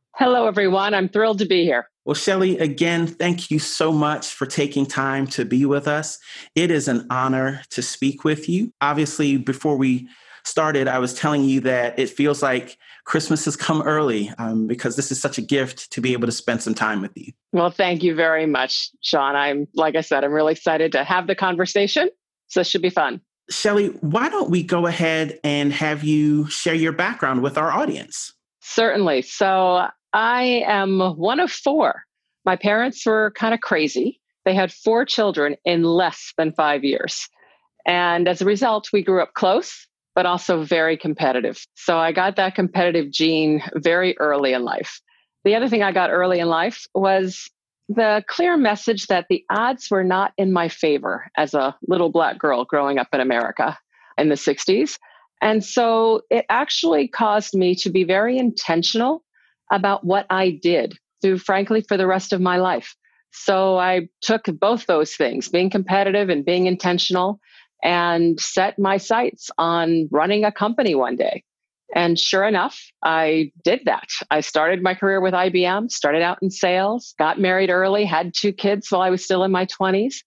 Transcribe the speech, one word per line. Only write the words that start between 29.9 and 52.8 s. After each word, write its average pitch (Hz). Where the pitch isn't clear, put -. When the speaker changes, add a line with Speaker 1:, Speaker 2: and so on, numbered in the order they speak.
Speaker 1:
I 240
am 196
one 185
of 359
four. -
My 185
parents 220
were 220
kind 226
of 226
crazy. 156
They 190
had 185
four 226
children 160
in 170
less 170
than 160
five 147
years. -
And 175
as 180
a 185
result, 214
we 208
grew 185
up -
close, -
but 180
also 175
very 160
competitive. 131
So 170
I 165
got 185
that 190
competitive 175
gene 156
very 170
early 143
in 123
life. -
The 202
other 240
thing 214
I 196
got 180
early 180
in 170
life 170
was 190
the 214
clear 349
message 214
that 175
the 175
odds 240
were 190
not 185
in 190
my 175
favor 143
as 151
a 135
little 175
Black 160
girl 127
growing 143